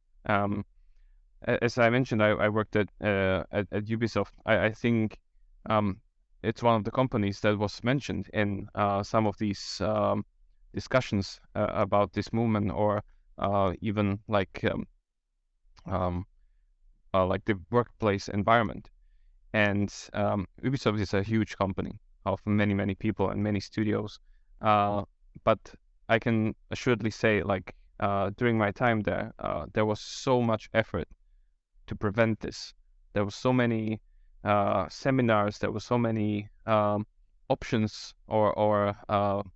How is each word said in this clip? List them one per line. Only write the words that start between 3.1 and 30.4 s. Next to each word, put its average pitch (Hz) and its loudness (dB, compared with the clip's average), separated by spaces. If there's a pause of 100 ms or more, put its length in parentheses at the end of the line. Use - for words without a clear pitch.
at, 101 -2
at 104 -4
Ubisoft. 110 -2 (120)
I, 101 4
I 110 2
think, 113 0 (480)
um, 104 0 (440)
it's 110 -4
one 117 4
of 107 0
the 113 -6
companies 107 -2
that 107 2
was 104 -4
mentioned 110 -4
in, 104 -2
uh, 101 0
some 110 0
of 101 0
these, - -4
um, 104 0 (520)
discussions, - -2 (160)
uh, 104 0
about 101 0
this - -4
movement 110 0
or, 104 0 (380)
uh, 98 2
even, 101 0
like, 101 -2
um, - -2 (1040)
um, 90 -2 (920)
uh, 95 4
like, - -2
the 101 0 (120)
workplace 110 0
environment. 104 0 (640)
And, 101 2 (200)
um, 104 -2 (160)
Ubisoft 120 0
is 95 -4
a 98 0
huge 107 -2
company 95 -4 (260)
of 98 -2
many, 104 2
many 98 -2
people 101 -2
and 101 -4
many 104 -2
studios. 107 -4 (440)
Uh, 101 2 (400)
but - 0 (320)
I 113 2
can 110 0 (140)
assuredly 113 0
say, 107 2
like, 95 -4 (240)
uh, 101 -2
during 120 2
my 104 2
time 113 0
there, 101 -4
uh, - -4
there 107 2
was 107 -2
so - 0